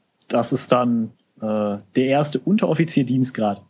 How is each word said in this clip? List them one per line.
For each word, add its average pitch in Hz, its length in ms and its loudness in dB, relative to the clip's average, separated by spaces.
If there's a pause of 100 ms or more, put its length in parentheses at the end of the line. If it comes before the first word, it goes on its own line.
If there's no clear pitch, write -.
(280)
Das 120 240 0
ist - 180 0
dann, 120 400 2 (300)
äh, 107 380 -2 (180)
der 131 100 2
erste 143 320 0
Unteroffizier-Dienstgrad 131 1300 0